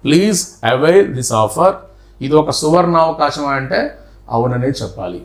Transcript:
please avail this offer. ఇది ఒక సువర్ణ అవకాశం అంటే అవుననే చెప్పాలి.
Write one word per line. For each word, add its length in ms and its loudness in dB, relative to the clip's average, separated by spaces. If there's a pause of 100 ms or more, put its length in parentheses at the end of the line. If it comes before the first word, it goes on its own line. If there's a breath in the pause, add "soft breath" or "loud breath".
please 360 2 (320)
avail 320 4 (120)
this 140 -6 (120)
offer. 280 2 (540 soft breath)
ఇది 180 -2
ఒక 160 -2
సువర్ణ 380 2 (100)
అవకాశం 400 -2 (120)
అంటే 220 -4 (540 soft breath)
అవుననే 360 -2 (100)
చెప్పాలి. 440 -10